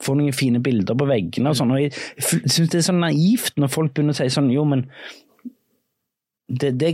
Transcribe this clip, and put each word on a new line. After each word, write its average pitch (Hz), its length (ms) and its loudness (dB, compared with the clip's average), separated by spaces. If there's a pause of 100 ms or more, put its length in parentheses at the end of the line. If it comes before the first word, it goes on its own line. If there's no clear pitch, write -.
få 135 160 -2
noen 147 180 0
fine 123 260 0
bilder 117 380 0
på 143 80 2
veggene 123 460 0
og 123 60 0
sånn. 127 180 2
Og 143 80 0
jeg 143 80 -2 (220)
f-, - 260 -2
synes 160 320 0
det 175 80 2
er 160 80 0
så 185 80 2
naivt 170 640 0
når 139 100 2
folk 160 240 -2
begynner 147 220 0
å - 20 -6
si 139 120 0
sånn, 139 200 2
jo, 143 160 2
men 135 200 0 (1600)
det, 127 240 -2
det, 151 220 0